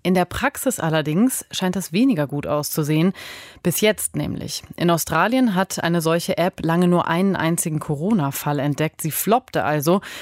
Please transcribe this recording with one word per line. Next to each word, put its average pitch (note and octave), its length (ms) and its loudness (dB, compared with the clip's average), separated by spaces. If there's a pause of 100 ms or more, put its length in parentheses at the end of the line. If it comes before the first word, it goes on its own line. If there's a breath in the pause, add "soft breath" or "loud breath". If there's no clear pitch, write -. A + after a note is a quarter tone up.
In F3+ 100 2
der F3+ 120 4
Praxis - 540 -2
allerdings D#3+ 720 0
scheint F#3 260 -2
das F#3 180 -4
weniger F#3+ 340 2
gut C#3+ 180 -6
auszusehen. D#3 680 0 (500 loud breath)
Bis - 180 0
jetzt - 340 0
nämlich. - 460 -6 (140)
In E3+ 160 2
Australien G3 640 2
hat - 280 -2
eine E3+ 160 2
solche E3 380 0
App F3 260 -2
lange E3+ 240 4
nur F3 200 2
einen F#3 280 2
einzigen D#3+ 440 -2
Corona-Fall D3 800 -2
entdeckt. D3 420 -2
Sie D#3+ 80 -4
floppte F#3 540 0
also, D3+ 380 2 (200 loud breath)